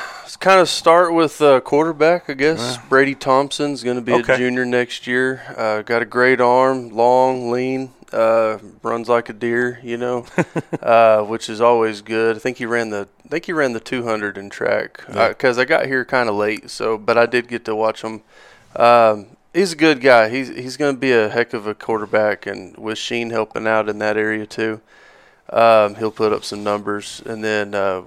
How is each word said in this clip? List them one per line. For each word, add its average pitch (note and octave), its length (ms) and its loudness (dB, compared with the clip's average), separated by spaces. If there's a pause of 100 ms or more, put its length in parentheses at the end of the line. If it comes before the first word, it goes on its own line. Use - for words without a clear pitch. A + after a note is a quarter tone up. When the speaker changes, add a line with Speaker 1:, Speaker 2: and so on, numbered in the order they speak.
(220)
Speaker 1:
let's - 140 -18
kinda F#3 300 4
start E3+ 480 2
with, D#3+ 260 0
uh, C#3 200 6
quarterback, D#3+ 680 0
I C#3+ 60 -8
guess. C3 420 -2
Speaker 2:
Yeah. A#2+ 140 -16
Speaker 1:
Brady C3+ 240 4
Thompson's C3+ 680 -2
gonna B2 200 -4
be A#2 100 -2
Speaker 2:
Okay. B2 220 2
Speaker 1:
a - 20 2
junior B2+ 300 -2
next B2 400 -2
year. B2+ 340 -2 (160)
Uh, G#2+ 240 -2
got A#2 220 -2
a A#2 40 -4
great B2 360 2
arm, B2+ 480 2
long, B2+ 600 2
lean, C3 400 -4 (220)
uh, A2+ 460 2 (260)
runs A2+ 240 -6
like A#2 220 0
a - 20 -12
deer, A#2+ 500 -4
you A#2+ 140 -8
know, B2 300 -6 (280)
Speaker 2:
<laughs> - 280 -8
Speaker 1:
uh, A2 400 6
which A2 280 -6
is G#2+ 100 -8
always A2+ 420 2
good. A2 340 -2
I - 20 -14
think B2+ 200 -6
he B2 80 -8
ran A#2 240 -2
the, G2+ 180 -8 (160)
I - 40 -20
think E3 180 -6
he F#3 60 -8
ran C#3+ 200 -2
the A2+ 80 -6
two B2 240 -8
hundred G#2 340 -4
in G2+ 100 -14
track, - 540 -4 (100)
Speaker 2:
Yeah. G#2+ 100 0
Speaker 1:
uh, G#2 120 2
'cause B2 240 0
I B2+ 60 2
got D#3 220 0
here C3 180 -2
kinda A#2+ 280 0
late, G#2 380 -2
so, A2 260 -4
but A2+ 220 0
I A#2 80 4
did A#2+ 220 -2
get A#2 160 -8
to A2 100 -6
watch A2 280 -2
him. A2 180 -10 (560)
Um, A#2 520 4 (260)
he's F3 180 0
a D#3+ 40 -12
good D3 260 2
guy. A#2+ 260 6
He's, B2+ 200 -4
he's B2+ 280 -12
gonna C#3+ 220 -2
be C3 140 0
a A2 180 4
heck A#2 240 -2
of G#2+ 120 -6
a G#2+ 80 -6
quarterback, G#2+ 720 -2
and G2+ 300 -12
with A2 220 -8
Sheen A#2 320 -6
helping A2 360 -4
out A2 220 0
in G#2 120 -6
that G#2+ 180 -2
area G#2+ 280 -2
too, A2 340 -6 (680)
um, A2 460 4
he'll A2 140 -4
put G#2+ 240 -2
up - 100 -6
some G#2 200 -10
numbers. G#2 640 -6
And A2+ 180 -10
then, G#2 300 -4
uh, F#2+ 320 -2